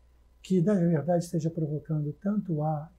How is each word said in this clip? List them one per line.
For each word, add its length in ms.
que, 200
na 120
verdade, 500
esteja 260
provocando 640
tanto 400
o 80
A 360